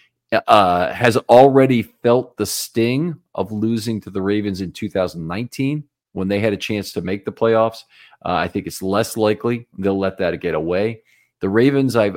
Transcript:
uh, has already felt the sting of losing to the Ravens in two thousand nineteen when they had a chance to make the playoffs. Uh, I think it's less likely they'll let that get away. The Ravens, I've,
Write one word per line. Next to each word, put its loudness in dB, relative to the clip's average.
uh, 4
has 0
already 6
felt 0
the -2
sting -2
of -6
losing -2
to -14
the -6
Ravens -2
in -8
two -8
thousand -4
nineteen -6
when -4
they 0
had 0
a -2
chance -6
to -6
make -6
the -6
playoffs. 0
Uh, -4
I -2
think -6
it's -12
less -2
likely -2
they'll -2
let -4
that -4
get -4
away. -4
The -4
Ravens, 2
I've, 0